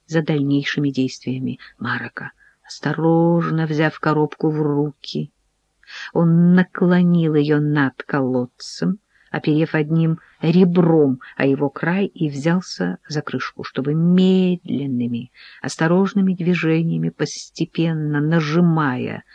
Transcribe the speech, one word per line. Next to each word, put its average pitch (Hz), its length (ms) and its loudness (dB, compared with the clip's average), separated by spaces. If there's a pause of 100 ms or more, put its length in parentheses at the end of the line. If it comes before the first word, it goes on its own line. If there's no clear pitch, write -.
за 160 140 0
дальнейшими 143 680 -2
действиями 131 680 -6 (200)
Марока. 120 540 -8 (320)
Осторожно 165 1000 0
взяв 151 340 0
коробку 151 500 0
в 151 120 -2
руки, 147 720 -4 (840)
он 170 420 4
наклонил 175 800 2
ее 147 240 2
над 147 440 0
колодцем, 135 960 -4 (300)
оперев 156 460 -2
одним 160 440 0 (220)
ребром 165 760 4 (180)
о 131 80 0
его 139 240 0
край, 190 360 -2
и - 240 -4
взялся 175 680 -4 (100)
за 147 140 -6
крышку, - 420 -8
чтобы 139 300 -6
медленными, 170 1400 0 (300)
осторожными 185 720 0
движениями, 165 760 0
постепенно 156 1120 -4
нажимая 151 1040 0 (100)